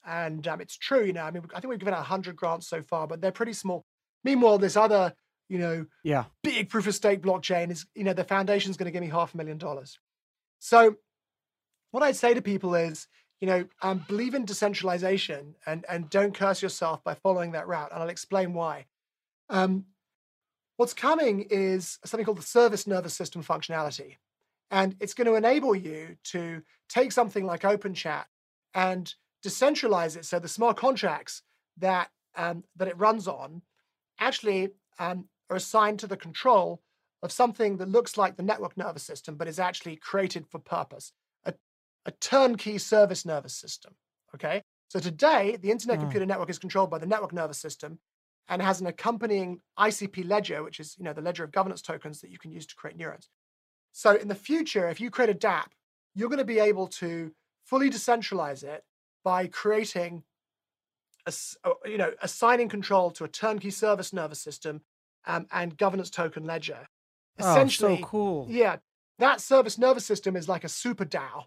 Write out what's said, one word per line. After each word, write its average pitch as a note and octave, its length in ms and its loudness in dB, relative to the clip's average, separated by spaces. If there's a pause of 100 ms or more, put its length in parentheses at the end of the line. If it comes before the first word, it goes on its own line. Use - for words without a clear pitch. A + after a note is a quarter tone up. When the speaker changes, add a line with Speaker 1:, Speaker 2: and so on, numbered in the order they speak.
Speaker 1:
And, E3 440 -6
um, D#3+ 120 -6
it's - 160 -16
true, C4 280 2
you F#3+ 80 0
know, E3 120 -6
I D#3 60 -8
mean, E3+ 140 -10 (100)
I F3+ 60 -10
think C4 100 -8
we've A#3 80 -6
given F#3+ 160 -2
out E3 60 -4
a C#3 40 -6
hundred F3+ 320 -6
grants E3 300 -4
so D#3+ 160 -8
far, D#3 240 -4
but E3 140 -10
they're F#3 120 -2
pretty A#3 200 -4
small. F3+ 320 -6 (400)
Meanwhile, A#3+ 340 8
this G3 180 2
other, G#3 380 6 (340)
you F#3 100 -4
know, E3 280 -2 (160)
Speaker 2:
Yeah. C#3+ 220 0 (180)
Speaker 1:
big A#3+ 280 -2
proof G#3 160 0
of G3+ 80 0
stake G3+ 260 2
blockchain F3 500 0
is, E3+ 140 -10 (100)
you G#3 100 -4
know, F#3+ 100 2
the F3+ 100 -2
foundation's G3 520 0
gonna F3 140 -6
give F3 120 -6
me E3+ 60 -6
half E3 260 -2
a - 20 -10
million D#3 220 -8
dollars. C#3+ 400 -10 (600)
So A3+ 380 8 (960)
what C4 120 0
I'd C4+ 140 4
say A#3+ 160 6
to A#3+ 100 0
people F#3 320 0
is, E3 340 -2 (320)
you F#3 80 -2
know, F3+ 180 2 (160)
um, F#3+ 260 -2
believe A#3 260 -2
in B3+ 120 -2
decentralization F#3 1120 -2 (100)
and, D#3+ 220 -6
and E3+ 200 -6
don't G3 240 2
curse G3 300 0
yourself E3 420 -4
by E3 100 -4
following F3+ 380 0
that D#3+ 160 -6
route. D#3 240 -4
And E3+ 100 -6
I'll E3 60 -4
explain F3+ 460 -2
why. D#3 320 -6 (640)
Um, F#3+ 340 2 (920)
what's A#3+ 180 2
coming B3+ 560 2
is F#3+ 540 0
something A3 200 -4
called G#3+ 140 -2
the D#3 40 -14
service A3+ 440 4
nervous F3+ 280 -2
system E3 300 -8
functionality. D#3 720 -6 (540)
And F#3+ 280 2
it's G#3 160 -8
gonna A#3 200 4
enable A#3 420 4
you D#3+ 480 -10
to E3+ 380 -8 (260)
take B3+ 240 0
something G#3+ 320 0
like F#3 180 -4
OpenChat F#3+ 600 -2 (480)
and F#3 420 -2 (300)
decentralize G3 720 2
it. E3 80 -16
So F3 140 -4
the E3+ 100 -10
smart A3+ 300 2
contracts G#3 640 -2 (340)
that, F3+ 340 0 (240)
um, E3+ 300 -4 (120)
that F#3 120 -2
it E3+ 100 -8
runs G#3+ 300 2
on C#3+ 320 -10 (580)
actually, G3+ 520 0 (280)
um, F3+ 300 -6 (220)
are F#3 60 -2
assigned G#3+ 440 2
to A3 60 -10
the G3 100 -6
control F3 640 4 (420)
of F3 80 -6
something A3 460 2
that F#3 120 -6
looks A#3 280 2
like F#3+ 200 2
the F#3+ 60 -8
network G3+ 360 -4
nervous D#3+ 240 -8
system, D3+ 340 -14
but D#3+ 100 -8
is D#3+ 140 -6
actually F3+ 340 -4
created F#3+ 540 -4
for E3 100 -14
purpose, D3 540 -8 (320)
a, F3 80 -6 (540)
a F#3 60 -8
turnkey A#3 640 2
service G3+ 480 4
nervous D3 260 -6
system, - 420 -16 (400)
okay? E3+ 280 -4 (260)
So F#3+ 100 -4
today, G3+ 600 4
the F#3+ 100 0
internet A#3 280 0
Speaker 2:
Hmm. D3+ 60 -2
Speaker 1:
computer E3 200 -2
network F#3+ 240 -2
is F3 100 -8
controlled F#3+ 300 0
by E3 80 -6
the D#3+ 100 -8
network G#3 280 -2
nervous D#3 240 -6
system D#3 400 -14 (500)
and F3+ 140 -2
has F#3+ 180 2
an F#3 60 -6
accompanying G3 720 -2 (160)
I G#3+ 140 4
C G3+ 180 -4
P F#3+ 140 -8
ledger, F3 400 -2
which D#3 180 -14
is, D#3 160 -18
you F3+ 80 -14
know, D#3 80 -8
the D3 80 -12
ledger E3+ 240 -6
of D3+ 80 -12
governance F#3+ 300 -2
tokens D3+ 400 -12
that F3+ 80 -20
you F3 80 -20
can D#3+ 120 -18
use D#3+ 160 -16
to - 80 -18
create D#3 220 -16
neurons. E3 320 -14 (640)
So G#3 240 6
in G3+ 120 -2
the G3+ 60 -4
future, C#4 540 -2
if E3 100 -6
you A#3 120 -8
create A#3+ 200 2
a G3+ 40 2
dap, F3 400 -2 (400)
you're A3+ 160 -2
gonna C#4 120 0
be A3 160 0
able G#3 280 4
to E3+ 480 -8 (320)
fully C4+ 240 2
decentralize F#3+ 760 -2
it D3 200 -12 (380)
by F#3 240 0
creating F3 800 -2 (1000)
a - 20 -10
s-, - 360 -10
uh, F3+ 80 2 (120)
you G#3+ 140 -6
know, E3 240 0
assigning A#3 480 2
control F#3+ 400 2
to D#3+ 140 -12
a D#3 40 -6
turnkey G3+ 420 -4
service G3+ 400 0
nervous D#3 300 -8
system, D3+ 400 -12 (460)
um, E3+ 240 -4
and F3 280 -4
governance F#3+ 320 0
token D#3+ 340 -6
ledger. D#3 420 -8 (540)
Speaker 2:
Oh, - 20 -6
so F#3 100 4
Speaker 1:
Essentially, G#3+ 520 6
Speaker 2:
cool. F#3+ 460 -2
Speaker 1:
yeah, A3+ 260 4 (420)
that C4 220 4
service B3 380 4
nervous B3+ 260 4
system G3 320 -2
is E3+ 140 -4
like E3+ 140 -4
a E3 40 -8
super A#3 380 -4
dao. C#3 400 -8